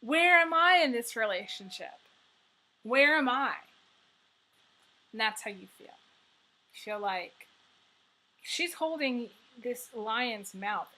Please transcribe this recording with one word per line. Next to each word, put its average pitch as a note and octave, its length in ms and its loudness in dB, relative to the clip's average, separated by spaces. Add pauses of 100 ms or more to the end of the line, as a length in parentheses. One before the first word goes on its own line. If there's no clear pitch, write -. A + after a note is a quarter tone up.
Where E4 380 4
am E4 160 4
I F4 300 6
in C4+ 80 2
this A#3 240 -4
relationship? G3 680 -6 (960)
Where C#4 340 4
am C#4+ 120 2
I? B3+ 240 0 (1600)
And G#3+ 80 -10
that's A3 220 0
how A3 80 -10
you G3 160 -16 (120)
feel. - 80 -20
You - 960 -20
feel G#3+ 160 -8
like F#3+ 460 -6 (960)
she's E4+ 320 -6
holding C#4 540 -4 (340)
this B3 320 -8
lion's A3 600 -6
mouth. G3 440 -6